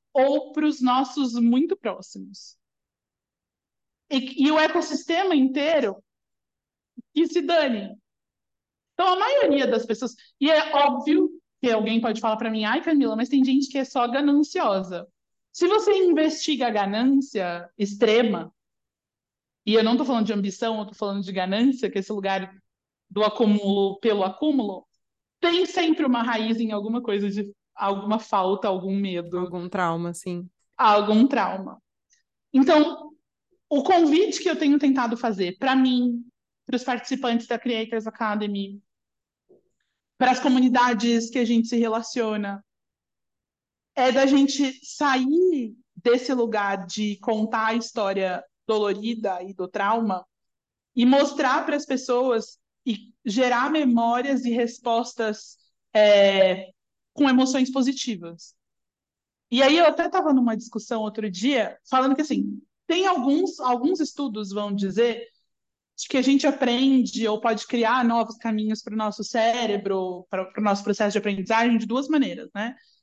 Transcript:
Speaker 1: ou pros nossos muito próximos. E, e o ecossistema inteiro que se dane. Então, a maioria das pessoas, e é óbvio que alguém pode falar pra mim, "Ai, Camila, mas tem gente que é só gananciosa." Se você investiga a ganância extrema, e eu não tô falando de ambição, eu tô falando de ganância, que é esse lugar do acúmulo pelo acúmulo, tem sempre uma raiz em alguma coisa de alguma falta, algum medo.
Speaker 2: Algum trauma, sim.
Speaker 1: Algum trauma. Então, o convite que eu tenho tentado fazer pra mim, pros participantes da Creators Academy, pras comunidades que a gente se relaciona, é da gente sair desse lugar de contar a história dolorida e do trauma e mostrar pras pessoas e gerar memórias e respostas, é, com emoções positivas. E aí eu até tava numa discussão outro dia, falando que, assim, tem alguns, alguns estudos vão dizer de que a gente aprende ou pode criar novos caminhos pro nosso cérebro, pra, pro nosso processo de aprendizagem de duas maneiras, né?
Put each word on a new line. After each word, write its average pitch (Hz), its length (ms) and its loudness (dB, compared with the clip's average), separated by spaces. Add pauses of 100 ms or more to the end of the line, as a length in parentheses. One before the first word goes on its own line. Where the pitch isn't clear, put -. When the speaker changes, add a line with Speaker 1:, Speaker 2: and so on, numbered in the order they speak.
(140)
Speaker 1:
ou 277 380 2
pros 302 300 -2
nossos 254 520 0
muito 254 440 2
próximos. 190 800 -12 (1500)
E, 269 380 -2
e 302 40 2
o 311 80 2
ecossistema 330 760 0
inteiro 269 680 0 (1080)
que 320 140 2
se 339 140 -2
dane. 269 560 -2 (960)
Então, 370 200 2
a 381 60 0
maioria 403 480 2
das 220 180 -2
pessoas, 226 300 -6 (240)
e 277 100 0
é 311 260 2
óbvio 285 540 2 (320)
que 254 80 0
alguém 220 320 0
pode 226 200 -4
falar 220 160 0
pra 226 120 -4
mim, 220 140 -4
"Ai, 233 180 -2
Camila, 269 340 0
mas 233 140 -4
tem 277 140 4
gente 269 260 2
que - 80 -6
é 269 80 -2
só 247 220 -2
gananciosa." 240 1000 0 (440)
Se - 160 0
você 415 240 2
investiga 311 760 2
a 233 40 -2
ganância 208 1040 -2
extrema, 214 760 0 (1120)
e 208 80 0
eu 220 100 4
não 226 140 2
tô 262 80 -2
falando 233 200 0
de 214 80 -4
ambição, 214 460 -4
eu 208 60 -8
tô 208 80 -20
falando 202 300 -6
de 185 80 -10
ganância, 208 600 0
que - 60 -6
é 196 40 -2
esse 190 100 -12
lugar 196 440 -4 (540)
do 202 140 -2
acúmulo 202 760 2
pelo 208 240 0
acúmulo, 240 640 -2 (520)
tem 349 260 2
sempre 330 400 0
uma 247 180 0
raiz 226 360 -2
em 220 120 -2
alguma 214 300 -4
coisa 202 280 -2
de 202 220 -6 (240)
alguma 202 420 -2
falta, 196 500 -2
algum 190 280 -4
medo. 180 420 -4
Speaker 2:
Algum 180 320 -6
trauma, 170 440 -4
sim. 180 360 -10 (260)
Speaker 1:
Algum 214 520 4
trauma. 190 540 -4 (680)
Então, 302 640 2 (560)
o 277 140 0
convite 339 580 4
que - 80 0
eu 320 80 0
tenho 294 220 4
tentado 262 380 2
fazer 220 400 -4
pra 262 180 0
mim, 247 500 2 (400)
pros 247 180 -4
participantes 247 640 -4
da 233 140 -4
Creators 226 480 -4
Academy, 208 760 -6 (1400)
pras 254 220 2
comunidades 240 880 2
que - 100 -4
a 240 60 2
gente 226 220 2
se 240 100 -2
relaciona, 220 840 -4 (1300)
é 254 180 2
da 269 140 4
gente 277 580 2
sair 277 920 0 (200)
desse 247 380 0
lugar 202 520 -2
de 208 320 -6
contar 220 500 -2
a 220 80 0
história 196 680 -4 (220)
dolorida 208 800 -2
e 190 100 -14
do 185 140 -8
trauma 202 580 -2 (720)
e 247 100 2
mostrar 277 600 2
pras 294 200 -4
pessoas 247 760 -2 (260)
e 214 280 -6 (120)
gerar 247 440 0
memórias 247 760 0
e 247 40 -2
respostas, 233 1080 -4 (360)
é, 196 800 6 (420)
com 285 140 4
emoções 262 440 2
positivas. 240 840 -4 (960)
E 240 100 2
aí 277 160 6
eu 339 80 6
até 302 220 2
tava 320 260 0
numa 240 220 2
discussão 220 460 -8
outro 214 280 -6
dia, 214 480 -2 (120)
falando 269 260 2
que, 311 60 -2
assim, - 400 -4 (240)
tem 359 220 0
alguns, 330 520 0
alguns 254 400 0
estudos 214 520 -6
vão 208 220 -4
dizer 202 540 -2 (720)
de - 100 -12
que - 100 -2
a 254 40 2
gente 277 240 2
aprende 262 840 2
ou 214 140 -2
pode 226 240 -2
criar 240 400 0
novos 226 320 0
caminhos 214 460 -4
pro 208 120 -12
nosso 214 280 -4
cérebro, 202 1080 -2
pra, 190 160 -6
pro 214 180 -8
nosso 202 200 0
processo 208 300 -2
de 208 40 -2
aprendizagem 214 600 0
de 208 100 -2
duas 254 200 -2
maneiras, 226 460 -2
né? 220 220 -8 (280)